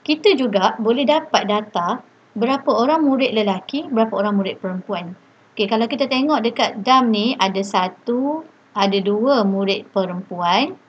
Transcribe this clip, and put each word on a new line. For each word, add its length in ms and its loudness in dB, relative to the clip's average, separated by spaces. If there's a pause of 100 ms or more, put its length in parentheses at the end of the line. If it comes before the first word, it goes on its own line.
Kita 320 2
juga 480 0
boleh 240 2
dapat 400 2
data 560 -2 (320)
berapa 400 -2
orang 320 2
murid 320 2
lelaki, 480 -2
berapa 320 0
orang 160 0
murid 240 -2
perempuan. 560 -8 (400)
Okey, 160 -2
kalau 160 0
kita 240 -2
tengok 320 0
dekat 400 -2
dam 320 4
ni, 240 0
ada 240 0
satu, 800 -2 (320)
ada 240 2
dua 480 2
murid 480 -2
perempuan. 800 -2 (160)